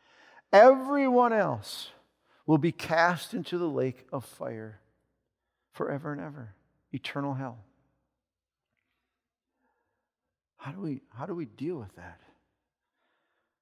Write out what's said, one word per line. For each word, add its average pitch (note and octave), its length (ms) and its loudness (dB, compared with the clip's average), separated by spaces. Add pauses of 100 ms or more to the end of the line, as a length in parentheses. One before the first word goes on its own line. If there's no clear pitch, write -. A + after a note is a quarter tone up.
(520)
Everyone C4 840 6
else C#3+ 580 -4 (540)
will D3+ 140 4
be C#3 140 0
cast E3+ 600 0
into F3 240 -6
the F3 120 -2
lake C3 420 -4
of C3+ 140 -8
fire A2 560 -14 (920)
forever D3 400 -6
and D3 100 -12
ever, C#3+ 320 -16 (380)
eternal C#3+ 420 -8
hell. B2 300 -10 (3000)
How C#3+ 160 -14
do F#3+ 80 -14
we, D#3 200 -8 (120)
how B2+ 120 -14
do F#3+ 80 -10
we E3+ 120 -10
deal C3+ 320 -10
with G#2 180 -16
that? E2+ 240 -20 (1400)